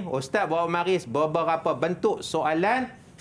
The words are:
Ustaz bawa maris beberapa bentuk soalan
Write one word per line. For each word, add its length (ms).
Ustaz 460
bawa 180
maris 380
beberapa 720
bentuk 480
soalan 640